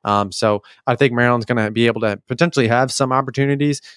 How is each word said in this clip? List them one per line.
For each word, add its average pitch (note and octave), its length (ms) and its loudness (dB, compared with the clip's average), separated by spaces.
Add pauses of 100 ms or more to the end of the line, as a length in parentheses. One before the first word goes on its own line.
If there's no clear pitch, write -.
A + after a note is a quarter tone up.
Um, G2+ 280 0
so G#2 300 0 (240)
I B2 80 0
think B2 180 2
Maryland's A#2+ 320 2
gonna A2 260 -2
be A#2 180 0
able A2+ 140 -2
to G#2 240 -2
potentially C3 420 0
have B2 220 2
some C3 220 -2
opportunities C#3 680 0 (140)